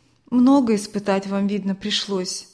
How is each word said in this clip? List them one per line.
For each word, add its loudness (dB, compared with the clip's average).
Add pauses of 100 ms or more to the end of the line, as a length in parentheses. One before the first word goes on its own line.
(320)
много 4
испытать -2
вам, -2
видно, -4
пришлось. -6